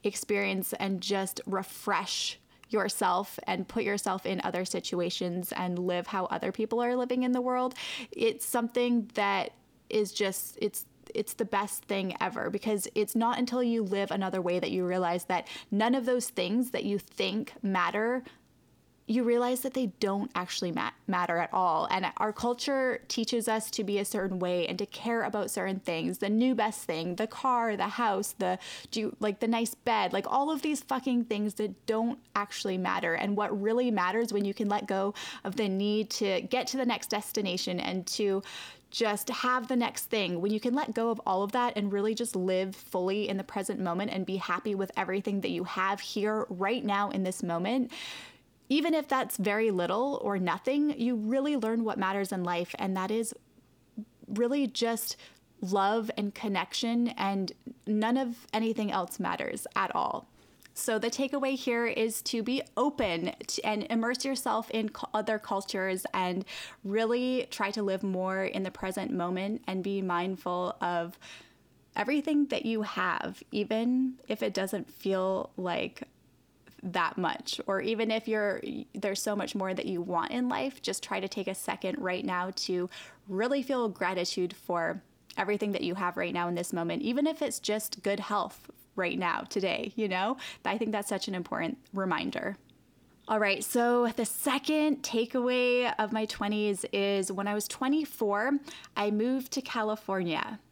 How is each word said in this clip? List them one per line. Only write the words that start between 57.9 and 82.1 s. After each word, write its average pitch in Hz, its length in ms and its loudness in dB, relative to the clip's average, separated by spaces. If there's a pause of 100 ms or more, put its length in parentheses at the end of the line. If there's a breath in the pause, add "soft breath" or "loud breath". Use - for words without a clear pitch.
of 247 360 -2
anything 220 380 0
else - 300 -2
matters - 560 -2
at - 180 0
all. - 340 -2 (440 loud breath)
So 220 280 0
the 233 100 0
takeaway 269 460 0
here 233 280 0
is 226 380 0
to 226 220 -2
be 247 180 0 (140)
open 208 560 0 (160)
to, - 180 -4
and 214 240 -2
immerse 233 340 0
yourself 247 460 -2
in 220 200 -2
cu-, - 220 -8
other 214 280 0
cultures 190 720 -2
and 185 300 0 (400 loud breath)
really 233 640 2
try 202 220 -2
to 214 100 -2
live 190 220 0
more 190 400 0
in 190 180 -2
the 185 80 -2
present 190 400 -4
moment 185 560 -2
and 185 160 -2
be 196 180 -2
mindful 180 800 -2
of 175 380 -2 (760 loud breath)
everything 294 500 2
that - 180 -2
you 226 180 0
have, 185 680 -2
even 240 640 2 (140)
if 220 160 -2
it 202 100 -2
doesn't 190 340 -2
feel 190 680 0
like - 480 -4 (760)
that 175 360 0
much, - 480 -2
or 190 160 0
even 220 280 0
if 220 160 0
you're, 208 360 0 (320)
there's 196 260 -2
so 208 160 0
much - 180 -4
more 190 200 -2
that 185 100 -4
you 180 160 -2
want 175 300 0
in 247 180 0
life, 262 320 -2
just - 220 -4
try 196 180 -4
to 196 80 -4
take 190 180 -4
a 190 80 -4
second 185 440 -4
right 180 260 -2